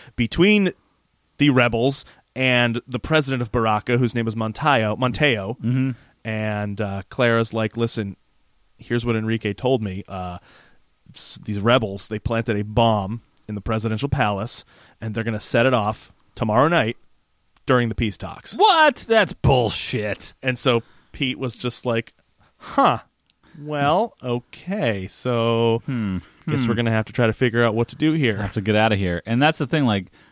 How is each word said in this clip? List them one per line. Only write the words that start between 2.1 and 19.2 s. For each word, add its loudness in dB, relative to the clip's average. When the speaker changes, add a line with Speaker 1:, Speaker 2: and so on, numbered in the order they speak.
Speaker 1:
and 2
the -6
president 0
of -6
Baraka, 0
whose 0
name -2
is -6
Montayo, 0
Monteo." 0
Speaker 2:
Mm-hmm. 0
Speaker 1:
And, -4
uh, -4
Clara's 2
like, -2
"Listen, -4
here's -4
what 0
Enrique -2
told 0
me. -8
Uh, -10
s-, -14
these -4
rebels, 0
they -6
planted -2
a -4
bomb 0
in -8
the -8
presidential -4
palace, -2
and -8
they're -4
gonna -4
set 2
it 2
off -2
tomorrow 2
night 0
during 2
the -6
peace -2
talks." -12
Speaker 2:
What? 4
That's 2